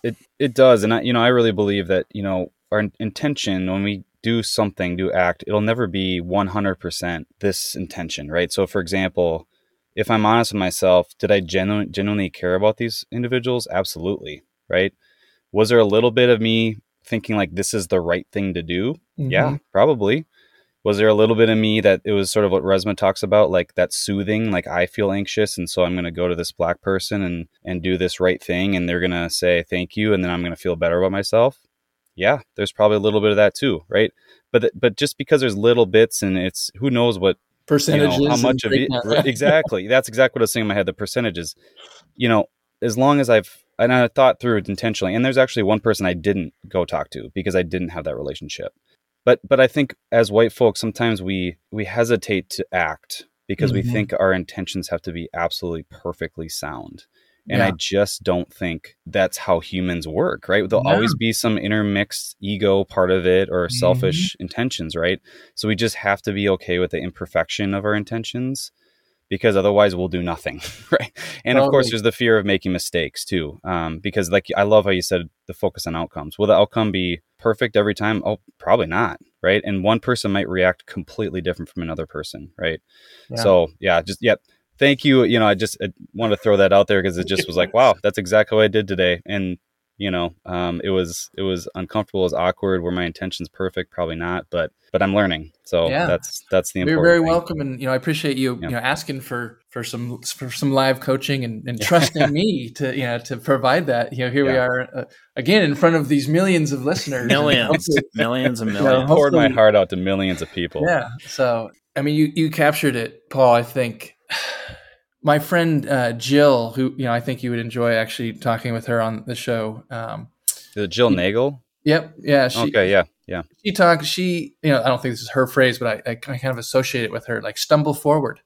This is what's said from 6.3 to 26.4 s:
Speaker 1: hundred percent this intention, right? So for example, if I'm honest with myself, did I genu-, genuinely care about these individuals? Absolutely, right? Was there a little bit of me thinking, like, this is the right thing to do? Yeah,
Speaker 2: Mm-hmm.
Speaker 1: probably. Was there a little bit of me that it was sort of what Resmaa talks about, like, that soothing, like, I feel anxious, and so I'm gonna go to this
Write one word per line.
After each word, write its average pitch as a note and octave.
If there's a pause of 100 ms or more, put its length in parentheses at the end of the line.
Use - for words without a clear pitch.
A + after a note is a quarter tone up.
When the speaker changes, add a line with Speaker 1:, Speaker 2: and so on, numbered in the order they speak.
Speaker 1:
hundred G2
percent E2+ (140)
this -
intention, D#2+
right? F2
So G2
for G2+
example, F2 (480)
if G#2+
I'm A2
honest A2+
with G#2+
myself, F2+
did G2+
I G2+
genu-, F#2+
genuinely G2
care F2+
about G#2+
these A#2
individuals? B2
Absolutely, E2+ (260)
right? F#2 (600)
Was G#2+
there A#2+
a A2+
little A2
bit B2
of A2+
me A2+ (280)
thinking, A2+
like, F#2
this F#2+
is F#2+
the F#2
right E2+
thing G2
to F2
do? F#2 (200)
Yeah, B2+
Speaker 2:
Mm-hmm. C#3 (160)
Speaker 1:
probably. B2 (600)
Was G#2
there G#2+
a G#2+
little A2
bit A2
of A2
me A2
that G2
it G#2+
was G2
sort G#2+
of G2
what F#2
Resmaa F#2+
talks G2
about, G2+
like, F2+
that F2+
soothing, G#2+
like, F2+
I F2
feel G2
anxious, G2+
and F2
so F2+
I'm F2+
gonna F2
go F2
to F2
this E2+